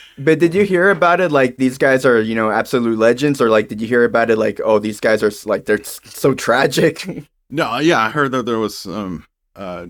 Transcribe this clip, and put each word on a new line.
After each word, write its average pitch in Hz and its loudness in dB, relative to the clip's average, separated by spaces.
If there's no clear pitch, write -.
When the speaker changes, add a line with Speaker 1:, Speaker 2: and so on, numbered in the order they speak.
Speaker 1:
but, 135 -12
but 156 4
did 170 2
you 202 2
hear 185 2
about 175 2
it? 170 0
Like, 139 2
these 131 0
guys 135 2
are, 117 4
you 113 -2
know, 110 0
absolute 113 0
legends, 127 2
or, 117 4
like, 107 4
did 107 -8
you 113 -6
hear 120 4
about 117 0
it? 110 4
Like, 107 -2
"Oh, 110 4
these 107 -4
guys 107 2
are 104 2
s-, - -6
like, 101 -4
they're 104 0
s-, - -16
so - -2
tragic." 147 -2
<laughs> - -20
Speaker 2:
No, 127 -4
yeah, 151 0
I 110 0
heard 139 -2
that 127 -4
there 113 -2
was, 104 -6
um, 92 -10
uh, 90 -12